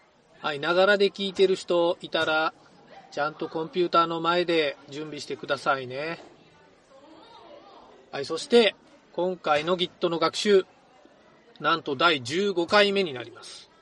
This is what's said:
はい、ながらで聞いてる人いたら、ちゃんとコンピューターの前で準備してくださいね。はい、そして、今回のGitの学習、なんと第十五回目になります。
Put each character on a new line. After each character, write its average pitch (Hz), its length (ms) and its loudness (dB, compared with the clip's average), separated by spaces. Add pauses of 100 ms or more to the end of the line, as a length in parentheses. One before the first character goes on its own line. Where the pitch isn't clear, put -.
(420)
は 151 140 -6
い、 143 40 -8
な 156 140 -2
が 185 140 4
ら 208 100 4
で 196 140 2
聞 196 160 -6
い 190 60 -8
て 190 120 4
る 185 100 4
人 175 460 0
い 160 80 -16
た 160 160 0
ら、 156 300 0 (560)
ち 147 100 -6
ゃ 147 80 -2
ん 151 60 -16
と 160 120 -8
コ 160 180 -6
ン 165 40 -12
ピ 185 120 -2
ュ 175 40 4
ー 170 40 -2
タ 170 100 4
ー 170 80 4
の 165 140 -4
前 175 240 0
で 160 300 0 (140)
準 143 140 -12
備 147 160 -12
し - 80 -14
て 143 80 -8
く 143 100 -14
だ 143 140 -2
さ 139 200 0
い 131 60 -10
ね。 143 340 -8 (1900)
は 143 100 -8
い、 135 40 -8
そ 160 140 -8
し - 80 -12
て、 233 260 6 (400)
今 180 240 -2
回 151 260 2
の 175 140 0
Git 180 320 -2
の 170 80 -4
学 160 180 -2
習、 196 300 4 (920)
な 151 160 2
ん 156 80 -6
と 147 120 -4
第 151 280 2
十 175 280 -2
五 170 140 -2
回 202 260 4
目 196 120 0
に 156 100 -6
な 123 80 -12
り - 80 -14
ま - 140 -20
す。 - 260 -20 (120)